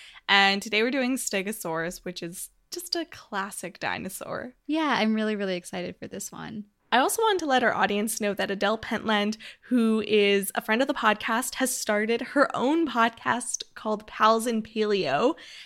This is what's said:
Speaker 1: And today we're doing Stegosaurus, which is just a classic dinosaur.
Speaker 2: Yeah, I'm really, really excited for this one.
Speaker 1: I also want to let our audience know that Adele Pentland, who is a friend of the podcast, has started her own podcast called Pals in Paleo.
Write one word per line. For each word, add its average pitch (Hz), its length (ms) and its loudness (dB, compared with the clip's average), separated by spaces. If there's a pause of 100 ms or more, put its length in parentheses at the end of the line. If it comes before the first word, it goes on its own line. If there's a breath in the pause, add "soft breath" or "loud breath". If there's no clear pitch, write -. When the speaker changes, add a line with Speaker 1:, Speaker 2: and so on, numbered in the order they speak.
(280 loud breath)
Speaker 1:
And 196 320 6
today 220 220 0
we're 247 80 2
doing 262 260 0
Stegosaurus, 180 880 -4
which - 200 -10
is 170 240 -10 (240)
just - 240 -6
a 330 80 -2
classic 196 720 -8
dinosaur. - 760 -6 (120)
Speaker 2:
Yeah, 302 320 0
I'm 220 160 2
really, 214 220 0
really 190 180 -2
excited 180 420 -8
for - 120 -12
this - 240 -12
one. 190 320 -12 (260)
Speaker 1:
I 233 80 6
also 392 240 2
want 415 180 4
to 320 60 -4
let 254 160 4
our 226 120 2
audience 208 460 0
know 208 140 0
that 196 160 -2
Adele 202 280 0
Pentland, 214 580 0 (320 loud breath)
who 226 400 4
is 202 480 4
a - 60 -2
friend 226 200 2
of 277 60 0
the 285 60 0
podcast, 220 600 0
has 254 200 -2
started 220 440 0
her 269 360 0
own 302 320 2
podcast 233 760 0 (120)
called 214 340 -4
Pals 226 400 4
in 226 140 0
Paleo. 208 760 2 (300 loud breath)